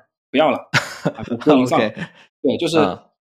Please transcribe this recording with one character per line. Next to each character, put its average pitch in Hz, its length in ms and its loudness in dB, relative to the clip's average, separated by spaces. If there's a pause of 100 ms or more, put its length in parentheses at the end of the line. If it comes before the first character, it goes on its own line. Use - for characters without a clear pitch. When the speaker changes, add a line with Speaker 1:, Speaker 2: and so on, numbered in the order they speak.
(300)
Speaker 1:
不 - 80 -8
要 147 140 4
了， 110 60 -2 (300)
Speaker 2:
<laughs> - 280 -6
Speaker 1:
啊， 113 80 -12
就 120 140 -8
归 147 180 4
零 127 100 4
算 127 160 0
了。 110 60 2
Speaker 2:
OK。 107 80 -6 (460)
Speaker 1:
对， 117 160 0
就 165 100 -4
是 160 120 0
Speaker 2:
嗯。 95 200 0 (280)